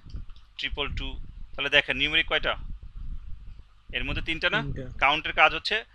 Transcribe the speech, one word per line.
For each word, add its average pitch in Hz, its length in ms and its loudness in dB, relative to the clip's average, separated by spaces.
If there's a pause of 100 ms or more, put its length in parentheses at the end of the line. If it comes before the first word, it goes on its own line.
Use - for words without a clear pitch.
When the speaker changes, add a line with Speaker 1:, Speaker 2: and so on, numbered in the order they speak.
(580)
Speaker 1:
ট্রিপল 139 360 -4
টু, 135 260 -4 (320)
তাহলে 139 180 -2
দেখেন 139 260 6
নিউমেরিক 151 300 2
কয়টা? 143 300 2 (1400)
এর 123 120 -2
মধ্যে 139 180 -2
তিনটা 160 280 0
না? 214 120 2
Speaker 2:
তিনটা। 131 360 -6
Speaker 1:
counter 156 340 4
কাজ 156 220 6
হচ্ছে 208 300 -2 (100)